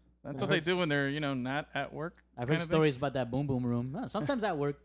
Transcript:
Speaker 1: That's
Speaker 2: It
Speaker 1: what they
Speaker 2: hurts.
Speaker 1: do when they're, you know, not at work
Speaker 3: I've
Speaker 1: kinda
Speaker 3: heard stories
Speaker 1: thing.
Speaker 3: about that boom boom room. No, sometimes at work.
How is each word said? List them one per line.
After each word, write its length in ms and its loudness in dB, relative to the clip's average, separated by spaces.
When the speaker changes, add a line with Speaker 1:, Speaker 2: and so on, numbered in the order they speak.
Speaker 1:
That's 120 -8
Speaker 2:
It 40 -4
Speaker 1:
what 100 0
they 60 4
Speaker 2:
hurts. 100 0
Speaker 1:
do 100 2
when 120 2
they're, 200 2
you 120 -2
know, 140 0
not 400 -2
at 180 -4
work 300 -10
Speaker 3:
I've 120 -4
Speaker 1:
kinda 120 4
Speaker 3:
heard 40 0
stories 320 4
Speaker 1:
thing. 40 -6
Speaker 3:
about 140 0
that 160 0
boom 160 0
boom 200 0
room. 260 0
No, 160 -6
sometimes 360 -2
at 120 0
work. 280 -2